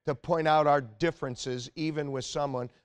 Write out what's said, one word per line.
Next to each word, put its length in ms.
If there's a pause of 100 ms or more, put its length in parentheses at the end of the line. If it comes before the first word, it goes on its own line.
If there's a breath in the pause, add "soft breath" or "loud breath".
to 80
point 340
out 180
our 140
differences, 960
even 340
with 140
someone 460 (140)